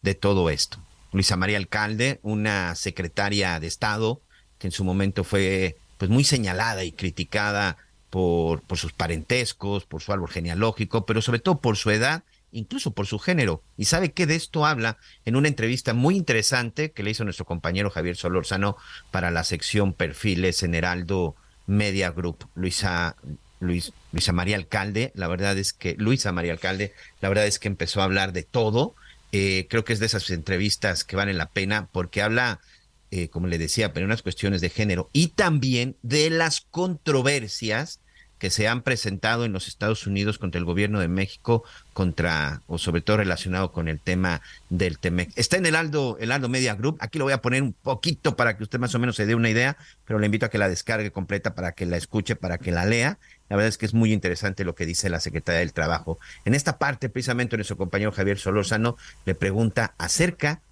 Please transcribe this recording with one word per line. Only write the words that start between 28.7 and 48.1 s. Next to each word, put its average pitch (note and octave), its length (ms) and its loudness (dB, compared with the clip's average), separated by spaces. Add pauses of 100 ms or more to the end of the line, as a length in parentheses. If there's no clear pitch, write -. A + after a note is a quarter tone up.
Eh, G2 380 2
creo A2+ 140 2
que A#2 100 0
es G#2 60 0
de A2 60 0
esas G#2+ 240 -2
entrevistas F#2+ 760 0
que - 140 -6
valen G2 200 0
la D#2 120 -4
pena G2+ 420 -2
porque F2+ 300 -2
habla, A2+ 400 2 (500)
eh, F2+ 160 -2
como E2+ 200 -4
le E2+ 100 0
decía, E2 340 0
pero E2+ 140 -4
unas A2 160 0
cuestiones F#2+ 400 -2
de F2 80 0
género F#2 420 0
y E3 160 2
también C3+ 720 0
de D3+ 280 2
las D#3+ 320 0
controversias C#3 1400 -2 (400)
que G2 100 -2
se G#2+ 180 2
han A#2+ 140 0
presentado A#2 640 0
en A2+ 80 -2
los F#2 140 -6
Estados - 400 -2
Unidos G2+ 300 0
contra F2 220 -4
el F2 60 -2
gobierno G2+ 340 2
de F2 80 2
México, G2 560 0 (300)
contra, D#2+ 760 0
o E2+ 100 -6
sobre E2+ 240 0
todo G#2+ 160 2
relacionado F#2 540 0
con E2 160 -4
el D#2+ 120 -4
tema F2+ 420 0 (280)
del F2 300 0
temec. F2 360 -2
Está D3 220 2
en F#3+ 80 2
el D#3 100 4
Aldo, D3 440 0
el A2+ 120 -2
Aldo C3 180 0
Media B2+ 260 2
Group. C3+ 240 0
Aquí - 180 -6
lo C#3+ 80 0
voy C#3 80 2
a C3 80 -2
poner B2+ 220 2
un A#2+ 100 -2
poquito C#3 640 -2